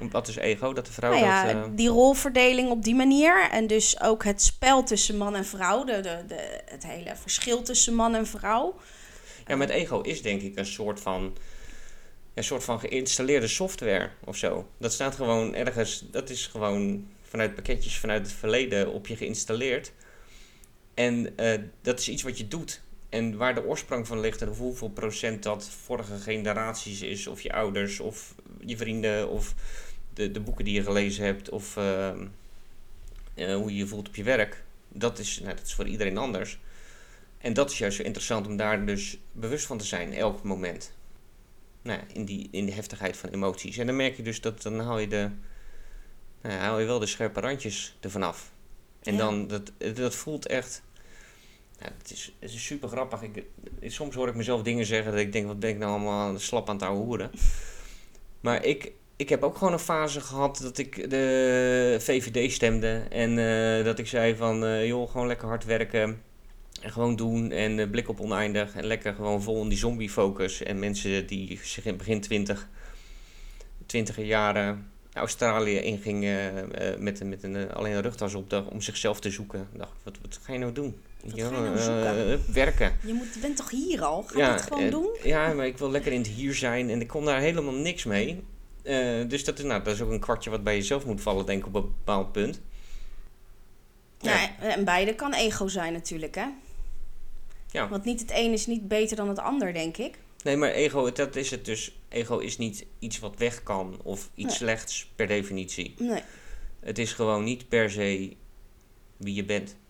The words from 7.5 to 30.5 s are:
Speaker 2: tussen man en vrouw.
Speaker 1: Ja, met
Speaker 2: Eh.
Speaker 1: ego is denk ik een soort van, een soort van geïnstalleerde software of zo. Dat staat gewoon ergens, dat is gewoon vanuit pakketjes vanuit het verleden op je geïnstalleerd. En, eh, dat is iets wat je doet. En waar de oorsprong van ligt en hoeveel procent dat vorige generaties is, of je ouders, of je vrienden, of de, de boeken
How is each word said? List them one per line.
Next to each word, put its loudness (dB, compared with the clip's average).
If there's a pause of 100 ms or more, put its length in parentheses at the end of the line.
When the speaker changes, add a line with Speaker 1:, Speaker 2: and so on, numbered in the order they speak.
Speaker 2:
tussen 4
man 6
en 0
vrouw. 0 (720)
Speaker 1:
Ja, 0
met 2
Speaker 2:
Eh. 0
Speaker 1:
ego 0
is -4
denk 0
ik -6
een -2
soort -4
van, -2 (960)
een -2
soort -2
van 0
geïnstalleerde 2
software 0 (140)
of -8
zo. 0 (100)
Dat -2
staat 0
gewoon 2
ergens, 0
dat -4
is -6
gewoon 0 (140)
vanuit -2
pakketjes 2
vanuit 2
het -8
verleden 2
op -6
je -6
geïnstalleerd. -2 (1000)
En, 2
eh, 4 (220)
dat 0
is -2
iets -4
wat -6
je -6
doet. -8 (280)
En -2
waar 2
de 0
oorsprong -2
van -4
ligt -2
en -2
hoeveel -4
procent -4
dat -2 (140)
vorige -4
generaties -2
is, -6
of -10
je -4
ouders, 0
of -8 (300)
je -6
vrienden, 0
of 0 (600)
de, 0
de -4
boeken 0